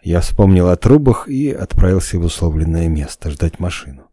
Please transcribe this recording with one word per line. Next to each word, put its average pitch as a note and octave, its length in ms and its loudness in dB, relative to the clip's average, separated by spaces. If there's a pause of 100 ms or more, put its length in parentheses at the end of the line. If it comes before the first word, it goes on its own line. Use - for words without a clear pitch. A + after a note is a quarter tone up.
Я E2+ 200 0
вспомнил F#2 460 4
о F2+ 80 4
трубах C3+ 520 2
и C#3+ 240 -6
отправился F#2 680 0
в E2+ 60 -2
условленное E2 640 -2
место D2+ 420 -6
ждать D#2+ 280 -6
машины. F2+ 200 -6 (340)